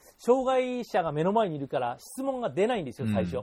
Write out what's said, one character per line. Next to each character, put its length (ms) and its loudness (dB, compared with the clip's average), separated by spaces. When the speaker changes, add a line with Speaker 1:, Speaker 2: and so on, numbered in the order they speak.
Speaker 1:
障 260 4
害 400 0
者 160 0
が 100 -2
目 120 0
の 100 2
前 160 2
に 60 -4
い 40 -8
る 80 -6
か 120 -2
ら 180 -2
質 240 -14
問 200 -2
が 100 -2
出 160 2
な 80 0
い 80 -4
ん 20 -6
で 80 -8
す 80 -12
よ、 60 -2
最 180 0
初。 120 -4
Speaker 2:
う 60 -2